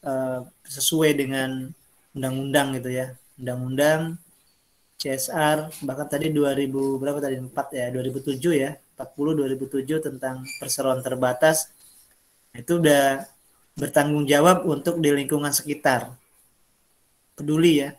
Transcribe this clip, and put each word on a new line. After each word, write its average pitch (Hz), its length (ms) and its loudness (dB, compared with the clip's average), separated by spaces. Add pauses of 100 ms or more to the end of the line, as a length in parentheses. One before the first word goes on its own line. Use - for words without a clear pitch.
eh, 131 400 -4 (240)
sesuai 151 480 0
dengan 131 560 -4 (480)
undang-undang 135 640 0
gitu 127 80 -8
ya, 127 240 -6 (240)
undang-undang 135 800 0 (800)
C 135 160 -4
S 131 160 -6
R, 151 400 0 (160)
bahkan 139 240 -6
tadi 151 240 -2
dua 147 160 2
ribu 135 480 -2
berapa 143 240 -4
tadi, 131 160 -4
empat 131 400 -8
ya, 123 160 -2
dua 127 80 -4
ribu 131 160 -4
tujuh 139 400 0
ya, 139 160 -2
empat - 400 -16
puluh 151 240 0
dua 139 80 0
ribu 131 240 -4
tujuh 143 320 -2
tentang 131 400 -8 (160)
perseroan 131 400 -2
terbatas, 127 720 2 (880)
itu 170 240 0
udah 139 400 6 (560)
bertanggung 147 480 2
jawab 170 400 6
untuk 170 320 0
di 160 160 2
lingkungan 143 400 -2
sekitar, 131 560 0 (1300)
peduli 156 480 4
ya. - 120 -10